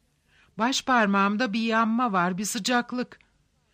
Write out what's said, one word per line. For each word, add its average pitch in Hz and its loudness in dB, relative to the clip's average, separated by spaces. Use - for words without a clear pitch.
"Baş 247 0
parmağımda 208 2
bir 226 -2
yanma 226 0
var, 180 0
bir 214 -6
sıcaklık." 240 -4